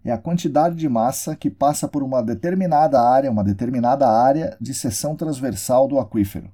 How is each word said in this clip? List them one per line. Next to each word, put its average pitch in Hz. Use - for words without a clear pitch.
é -
a 117
quantidade 170
de 160
massa 127
que 143
passa 147
por 143
uma 131
determinada 151
área, 127
uma 107
determinada 120
área 131
de 131
seção 147
transversal 131
do 139
aquífero. 101